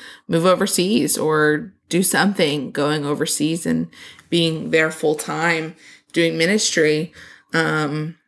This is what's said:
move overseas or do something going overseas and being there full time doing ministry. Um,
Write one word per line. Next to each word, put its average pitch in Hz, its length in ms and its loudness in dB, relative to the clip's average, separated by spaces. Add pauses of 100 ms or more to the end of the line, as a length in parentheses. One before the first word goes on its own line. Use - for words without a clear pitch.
(280)
move 165 160 0
overseas 190 720 2
or 151 560 0 (160)
do 175 140 2
something 151 680 0
going 147 360 -2
overseas 151 600 -2
and - 220 -2 (420)
being 160 400 0
there 160 200 2
full 156 240 -2
time 160 600 -4 (380)
doing 165 240 0
ministry. 165 760 2 (420)
Um, 156 600 0 (120)